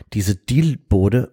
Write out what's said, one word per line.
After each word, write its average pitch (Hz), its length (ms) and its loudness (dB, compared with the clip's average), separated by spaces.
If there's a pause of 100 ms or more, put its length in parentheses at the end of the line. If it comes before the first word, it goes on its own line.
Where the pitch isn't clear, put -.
(140)
diese 101 220 -2
Dielbode 123 960 0